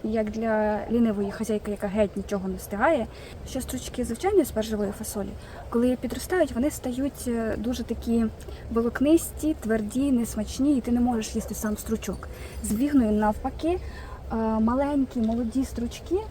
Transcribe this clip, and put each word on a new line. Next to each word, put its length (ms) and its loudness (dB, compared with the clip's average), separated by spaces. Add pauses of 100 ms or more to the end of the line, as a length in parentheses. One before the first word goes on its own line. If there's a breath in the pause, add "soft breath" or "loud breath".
як 280 0
для 480 2 (120)
лінивої 400 2
хазяйки, 400 -2
яка 160 -4
геть 300 2
нічого 300 -4
не 80 -2
встигає, 520 2 (420 loud breath)
що 120 -6
стручки 440 -6
звичайної 400 4
спаржевої 460 -2
фасолі, 380 -6 (400 loud breath)
коли 260 4
підростають, 560 0
вони 200 0
стають, 560 -4
е, 300 0
дуже 260 -2
такі 420 0 (460 loud breath)
волокнисті, 880 2
тверді, 520 0
несмачні, 680 2
і 40 2
ти 100 0
не 80 4
можеш 360 2
їсти 200 -4
сам 220 -2
стручок. 500 -4 (360 loud breath)
З 100 -2
вігною 380 4
навпаки, 680 2 (520 loud breath)
е, 40 -2 (240)
маленькі, 600 2
молоді 460 0
стручки 520 -4 (140)